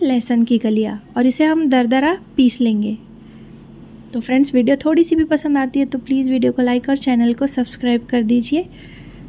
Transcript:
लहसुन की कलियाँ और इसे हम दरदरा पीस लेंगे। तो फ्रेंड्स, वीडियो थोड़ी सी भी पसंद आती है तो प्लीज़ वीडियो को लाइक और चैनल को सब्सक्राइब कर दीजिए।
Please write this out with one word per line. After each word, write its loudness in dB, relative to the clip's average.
लहसुन 0
की 0
कलियाँ -2
और 2
इसे 2
हम 2
दरदरा 2
पीस 2
लेंगे। -2
तो -4
फ्रेंड्स, 0
वीडियो 4
थोड़ी 2
सी 2
भी 2
पसंद 0
आती -2
है 2
तो -8
प्लीज़ -2
वीडियो 2
को -2
लाइक 0
और 0
चैनल 2
को -2
सब्सक्राइब -2
कर -2
दीजिए। 0